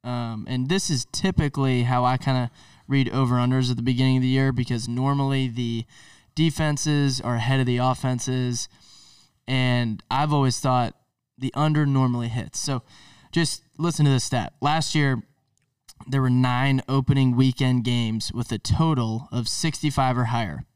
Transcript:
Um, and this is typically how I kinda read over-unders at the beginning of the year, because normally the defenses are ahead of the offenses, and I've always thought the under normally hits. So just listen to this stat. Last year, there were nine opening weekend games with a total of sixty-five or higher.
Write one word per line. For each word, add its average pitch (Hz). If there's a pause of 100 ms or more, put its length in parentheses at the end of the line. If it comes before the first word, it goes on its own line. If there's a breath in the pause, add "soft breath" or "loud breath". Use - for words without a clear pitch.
Um, 117
and 127
this 190
is 127
typically 139
how 123
I 127
kinda 127 (360 loud breath)
read 135
over-unders 127
at 120
the 120
beginning 131
of 127
the 127
year, 135
because 120
normally 135
the 117 (500 loud breath)
defenses 147
are 120
ahead 131
of 127
the 123
offenses, 127 (800 loud breath)
and 123
I've 147
always 135
thought 127 (420)
the 127
under 151
normally 127
hits. 117
So 131 (480 loud breath)
just 165 (140)
listen 160
to 139
this 127
stat. -
Last 151
year, 135 (840)
there 135
were 131
nine 127
opening 135
weekend 127
games 117
with 117
a 110
total 123
of 120
sixty-five 139
or 123
higher. 110 (100)